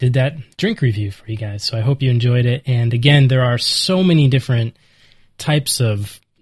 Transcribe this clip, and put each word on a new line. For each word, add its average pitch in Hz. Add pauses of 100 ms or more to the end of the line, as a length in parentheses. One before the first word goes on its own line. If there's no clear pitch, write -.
did 123
that 135
drink 214
review 104
for -
you 110
guys. 104
So -
I 113
hope 135
you 131
enjoyed 120
it. 123
And 120
again, 135
there 127
are 120
so -
many 165
different 120 (600)
types -
of 104 (240)